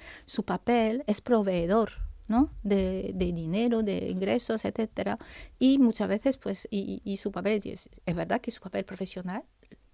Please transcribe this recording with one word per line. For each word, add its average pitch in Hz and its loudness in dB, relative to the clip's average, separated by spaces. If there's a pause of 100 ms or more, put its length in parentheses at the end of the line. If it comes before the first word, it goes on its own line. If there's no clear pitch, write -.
(260)
Su - -4
papel 233 0
es - 0
proveedor, 202 2 (340)
¿no? 240 4 (140)
De, 196 0
de 180 0
dinero, 208 0
de 190 -2
ingresos, 214 0
etcétera. 202 -4 (440)
Y 262 6
muchas 220 4
veces, 220 0
pues, - -6
y, 196 -4
y 202 -4
su 202 -4
papel, 202 0
es, - -12 (160)
es 170 2
verdad 170 2
que - -8
su - -8
papel 190 -6
profesional 185 -8 (480)